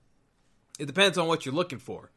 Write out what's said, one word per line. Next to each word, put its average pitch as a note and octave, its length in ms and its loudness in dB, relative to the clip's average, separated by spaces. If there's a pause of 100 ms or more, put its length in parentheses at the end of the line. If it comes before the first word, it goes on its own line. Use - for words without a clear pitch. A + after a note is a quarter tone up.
(760)
it D3+ 80 -8
depends F3+ 320 4
on E3 100 2
what E3 180 0
you're C3 100 -4
looking E3+ 240 -2
for. - 380 -12